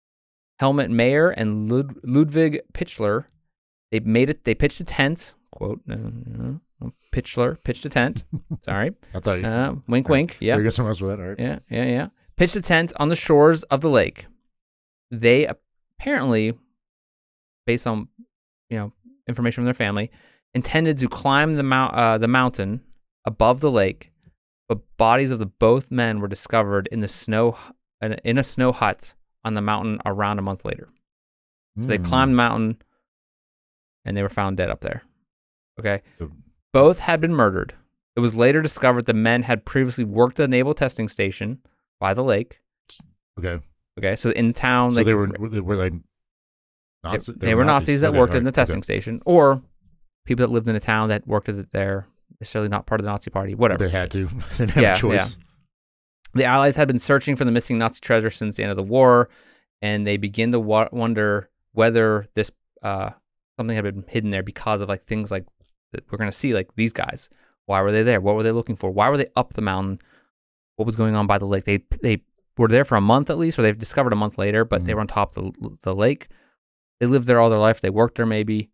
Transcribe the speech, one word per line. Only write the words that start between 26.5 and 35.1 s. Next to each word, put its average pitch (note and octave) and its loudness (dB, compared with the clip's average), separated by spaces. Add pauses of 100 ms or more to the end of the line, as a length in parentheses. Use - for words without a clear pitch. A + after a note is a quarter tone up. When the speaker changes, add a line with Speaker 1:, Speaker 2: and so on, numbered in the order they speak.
Speaker 1:
in A#2 -4
the G#2 -4
snow A2+ 0
hu-, - -20 (300)
in A2 -4
a, - -4
in A#2 0
a C3+ 2
snow B2+ 0
hut - -4 (300)
on A2 -4
the G#2 -2
mountain G#2 -2
around G#2 -2
a - -4
month G2 -6
later. - -8 (880)
So A2+ -6
they A2 0
Speaker 2:
Hmm. F2+ -4
Speaker 1:
climbed C3 2
the B2 4
mountain, A2+ 0 (1200)
and G2+ -4
they G2+ -2
were G2 -2
found G2 -2
dead F#2 -2
up - -8
there. - -8 (760)